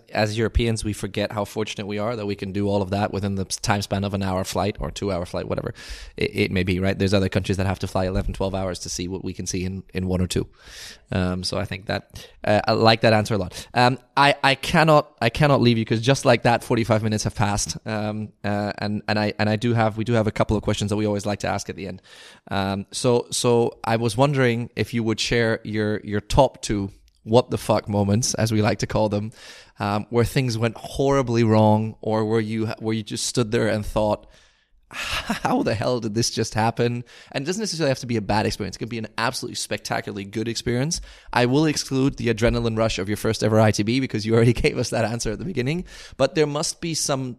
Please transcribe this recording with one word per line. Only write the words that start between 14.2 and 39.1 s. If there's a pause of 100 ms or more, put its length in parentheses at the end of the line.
I
cannot,
I
cannot
leave
you
'cause
just
like
that,
forty-five
minutes
have
passed. (100)
Um, (160)
uh,
and,
and
I,
and
I
do
have,
we
do
have
a
couple
of
questions
that
we
always
like
to
ask
at
the
end. (500)
Um,
so,
so
I
was
wondering
if
you
would
share
your,
your
top
two (360)
what
the
fuck
moments,
as
we
like
to
call
them, (480)
um,
where
things
went
horribly
wrong,
or
where
you, (120)
where
you
just
stood
there
and
thought, (600)
"How
the
hell
did
this
just
happen?" (300)
And
it
doesn't
necessarily
have
to
be
a
bad
experience.
It
can
be
an (100)